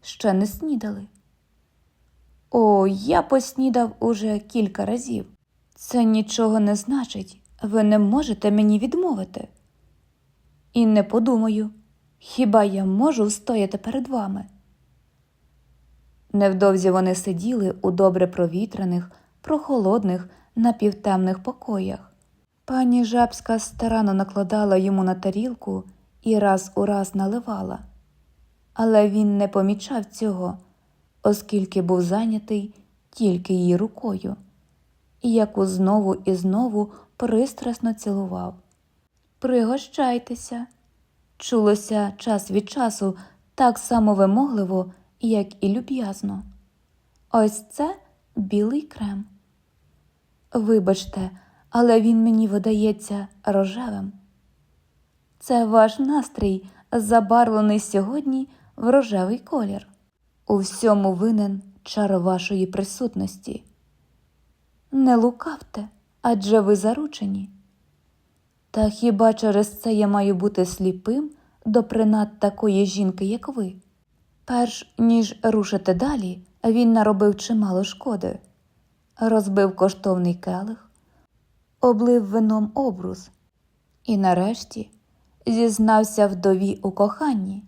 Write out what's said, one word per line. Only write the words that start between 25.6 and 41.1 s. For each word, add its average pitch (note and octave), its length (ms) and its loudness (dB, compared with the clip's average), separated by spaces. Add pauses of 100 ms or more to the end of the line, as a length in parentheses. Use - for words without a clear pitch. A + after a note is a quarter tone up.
і A3 180 2
раз F#3+ 360 2
у G3+ 100 0
раз G3 300 -2
наливала. G3 640 -6 (920)
Але A3 360 4
він G#3 280 2
не G3+ 100 0
помічав G3+ 580 -2
цього, F#3 520 -6 (640)
оскільки G3+ 580 0
був F3+ 200 2
зайнятий G#3+ 720 -4 (340)
тільки F#3 440 -2
її F3+ 240 2
рукою, G3 580 -6 (840)
яку G#3+ 440 2
знову F#3+ 500 2
і F#3+ 200 -2
знову G#3 560 0 (260)
пристрасно A#3 760 -2
цілував. F#3 640 -6 (840)
«Пригощайтеся», A#3+ 1300 -2 (720)